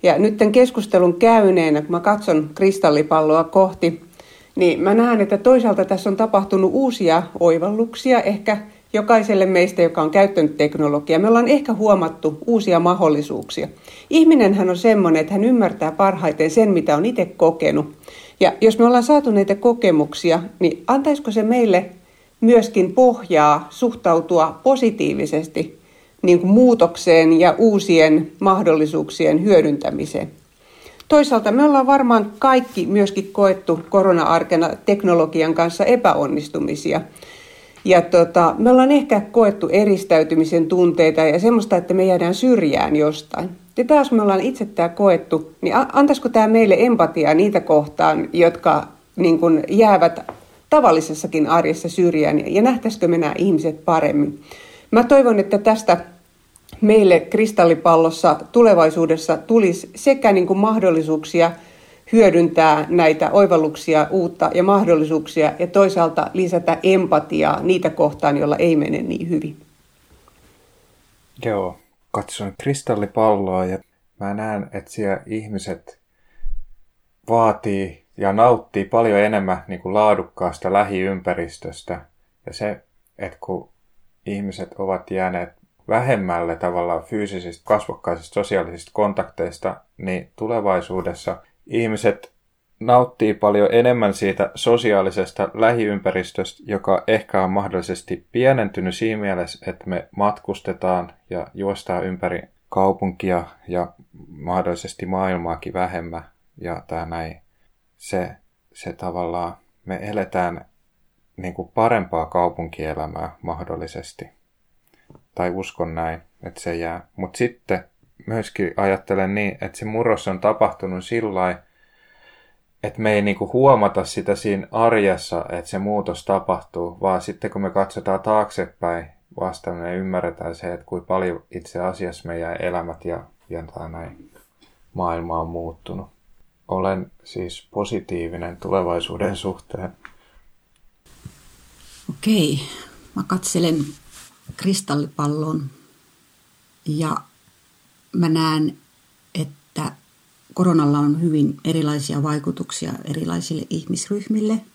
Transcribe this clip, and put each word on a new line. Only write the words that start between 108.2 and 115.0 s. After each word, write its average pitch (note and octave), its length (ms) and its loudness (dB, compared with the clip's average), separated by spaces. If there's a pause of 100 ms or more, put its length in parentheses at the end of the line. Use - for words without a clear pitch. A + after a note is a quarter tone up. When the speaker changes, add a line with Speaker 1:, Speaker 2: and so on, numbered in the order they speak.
Speaker 2:
se - 180 -16
tavallaan, F2 640 -8 (280)
me F#2 180 -12
eletään F#2 600 -6 (720)
niinku F#2 280 -12 (100)
parempaa G2+ 520 -2
kaupunkielämää D#2+ 1160 -8
mahdollisesti. E2 840 -14 (1080)